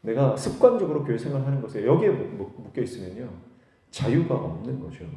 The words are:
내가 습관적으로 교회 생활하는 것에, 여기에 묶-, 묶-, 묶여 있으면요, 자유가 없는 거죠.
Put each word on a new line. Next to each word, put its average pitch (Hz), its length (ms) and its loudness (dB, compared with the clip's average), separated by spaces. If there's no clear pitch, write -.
내가 123 340 2
습관적으로 180 640 4
교회 117 140 -2
생활하는 135 460 -2
것에, 107 240 -4
여기에 170 240 6
묶-, - 260 -4
묶-, - 260 -12
묶여 - 200 -8
있으면요, 104 480 -10
자유가 135 440 2
없는 107 460 -6
거죠. - 260 -12